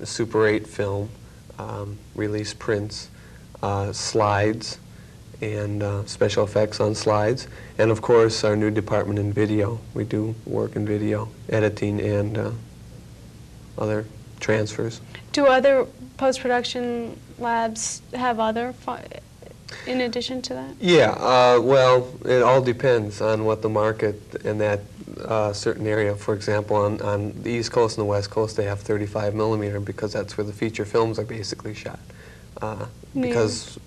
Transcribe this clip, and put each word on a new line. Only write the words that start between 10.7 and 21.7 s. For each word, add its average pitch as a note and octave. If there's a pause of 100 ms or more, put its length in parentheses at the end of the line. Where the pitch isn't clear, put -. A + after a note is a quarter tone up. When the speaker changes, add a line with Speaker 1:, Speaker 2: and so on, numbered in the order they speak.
Speaker 1:
in G#2+
video, G#2 (180)
editing, G#2
and, G#2
uh, G#2 (1300)
other G#2+ (360)
transfers. A2 (320)
Speaker 2:
Do C#4+
other C4 (320)
post-production B3 (200)
labs A3+ (100)
have B3
other A3+
fu-, - (880)
in B3+
addition B3
to -
that? C4
Speaker 1:
Yeah, D#3
uh, B2
well, B2+ (160)